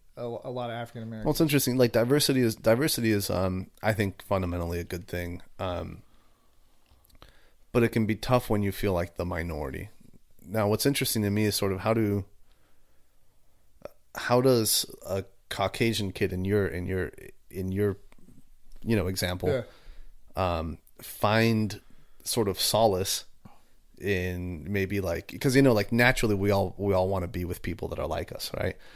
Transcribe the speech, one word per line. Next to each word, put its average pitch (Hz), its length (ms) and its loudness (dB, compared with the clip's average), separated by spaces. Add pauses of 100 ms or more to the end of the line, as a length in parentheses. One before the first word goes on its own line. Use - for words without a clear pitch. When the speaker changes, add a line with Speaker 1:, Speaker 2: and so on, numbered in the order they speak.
(160)
Speaker 1:
a, 123 80 -10
a 120 260 -8
lot 123 200 -6
of 113 60 -6
African 117 260 -10
Americans. 113 240 -6
Speaker 2:
Well, 151 60 4
it's 143 100 2
interesting. 139 340 2
Like, 123 160 6
diversity 131 480 4
is, 113 160 4
diversity 117 540 2
is, 101 180 2
um, 92 420 -2 (120)
I 110 100 2
think, 98 300 -2
fundamentally 87 580 -2
a 85 40 -6
good 90 220 -8
thing. 87 360 -6 (160)
Um, 90 440 -6 (1700)
but 123 100 4
it 113 80 4
can 110 160 2
be 107 100 0
tough - 320 0
when 104 140 2
you 98 100 0
feel 101 220 0
like 87 220 -2
the 87 100 -4
minority. 85 640 -6 (560)
Now, 104 220 0
what's 110 180 0
interesting 139 380 0
to 101 60 0
me 107 140 2
is 101 100 0
sort 98 180 -2
of 92 80 -6
how 110 120 0
do, 101 320 0 (1900)
how 123 240 2
does 123 460 4 (200)
a 95 180 -4 (260)
Caucasian 104 600 0
kid 95 220 -2
in 92 120 -2
your, 101 220 2
in 90 200 -6
your, 92 260 -4 (360)
in 92 220 -6
your, 98 260 0 (840)
you 113 140 2
know, 90 100 2
example, 92 420 -2
Speaker 1:
Yeah. 127 140 0 (960)
Speaker 2:
um, 82 200 -6 (220)
find 110 800 2 (440)
sort 107 240 0
of 92 120 -2
solace 101 640 2 (760)
in 90 720 -4
maybe, 98 300 0
like, 85 400 -4
'cause, 131 140 2
you 139 80 8
know, 131 100 8
like, 104 200 2
naturally 120 420 4
we 101 160 2
all, 98 280 2
we 101 160 0
all 92 140 2
wanna 92 200 -2
be 90 160 -4
with 87 180 -6
people - 260 -6
that - 100 -8
are - 100 -4
like - 240 -4
us, - 260 -8
right? - 180 -2 (200)